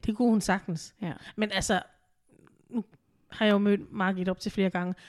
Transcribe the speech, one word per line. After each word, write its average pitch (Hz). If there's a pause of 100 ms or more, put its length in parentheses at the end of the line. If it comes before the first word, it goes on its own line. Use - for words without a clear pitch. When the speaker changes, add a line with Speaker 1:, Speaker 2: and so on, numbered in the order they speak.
Speaker 1:
Det 214
kunne 240
hun 220
sagtens. 185
Speaker 2:
Ja. 170 (220)
Speaker 1:
Men 208
altså, 190 (880)
nu 226 (460)
har -
jeg 208
jo 202
mødt 202
Margit 185
op 185
til 214
flere 190
gange. 180 (140)